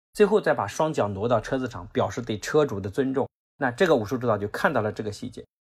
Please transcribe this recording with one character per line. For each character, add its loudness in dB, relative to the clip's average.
最 6
后 4
再 2
把 0
双 -2
脚 0
挪 -4
到 4
车 -4
子 -4
上， -12
表 0
示 -8
对 -6
车 2
主 -4
的 -6
尊 -2
重。 -2
那 0
这 2
个 6
武 2
术 -4
指 -4
导 2
就 -4
看 0
到 2
了 -2
这 -8
个 -6
细 -12
节， -16